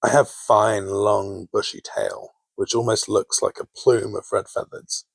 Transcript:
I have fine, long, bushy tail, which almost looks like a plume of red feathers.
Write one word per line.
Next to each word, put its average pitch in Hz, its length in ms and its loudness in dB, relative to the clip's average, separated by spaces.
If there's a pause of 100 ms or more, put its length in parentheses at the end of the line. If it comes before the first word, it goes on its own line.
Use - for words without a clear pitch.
I 113 80 4
have 143 200 4
fine, 107 580 2
long, 98 640 0
bushy - 300 -4
tail, - 520 -6 (220)
which 98 180 -4
almost 117 340 0
looks 101 340 0
like 101 180 -2
a - 60 -8
plume 110 500 0
of - 160 -8
red 98 160 -2
feathers. - 560 -10 (100)